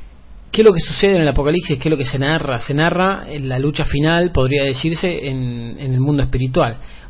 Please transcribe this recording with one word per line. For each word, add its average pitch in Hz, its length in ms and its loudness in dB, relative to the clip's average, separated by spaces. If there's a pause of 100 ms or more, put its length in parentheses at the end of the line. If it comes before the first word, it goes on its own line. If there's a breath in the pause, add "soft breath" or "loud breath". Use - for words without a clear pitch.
(520 loud breath)
¿Qué 220 100 0
es 220 40 8
lo 208 80 8
que 165 60 2
sucede 196 360 0
en 170 60 4
el 151 60 4
Apocalipsis? 147 500 0
¿Qué 151 120 -2
es - 20 4
lo 147 60 2
que 131 80 -2
se 131 120 -2
narra? 139 420 0
Se - 140 -4
narra 175 540 0
en 135 200 -8
la 127 120 -2
lucha 147 260 0
final, 165 460 2
podría 139 320 2
decirse, 160 640 -2
en, 123 520 -6
en 131 140 -4
el 127 60 2
mundo 139 240 2
espiritual. 127 540 0 (320 loud breath)